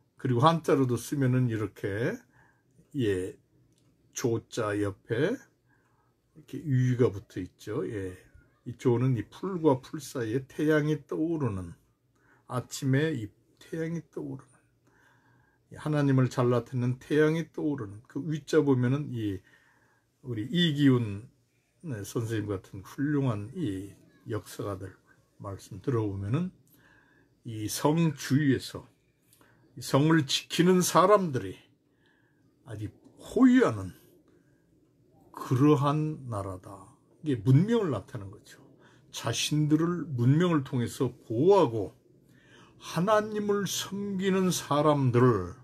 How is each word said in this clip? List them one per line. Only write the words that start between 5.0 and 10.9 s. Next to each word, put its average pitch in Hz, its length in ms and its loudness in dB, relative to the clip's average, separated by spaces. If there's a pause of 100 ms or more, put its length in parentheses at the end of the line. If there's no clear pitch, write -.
이렇게 - 300 -14
유가 127 460 2
붙어 98 300 -12
있죠. 95 500 -8
예, 95 260 -8 (480)
이 123 120 -12
조는 123 400 2
이 107 120 -6
풀과 160 520 0
풀 - 200 -12
사이에 127 460 -6
태양이 151 600 0